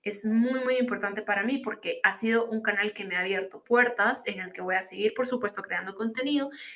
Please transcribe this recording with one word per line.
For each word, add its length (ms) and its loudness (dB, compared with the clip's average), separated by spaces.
es 140 0
muy, 380 4
muy 160 2
importante 420 -2
para 220 0
mí 160 2
porque 460 -6
ha 120 2
sido 300 4
un 160 -4
canal 300 0
que 120 -8
me 120 -4
ha 40 0
abierto 440 -4
puertas, 640 4
en 120 -4
el 140 -10
que 100 -12
voy 140 0
a 60 0
seguir, 320 0
por 120 0
supuesto, 360 -2
creando 340 -6
contenido 540 0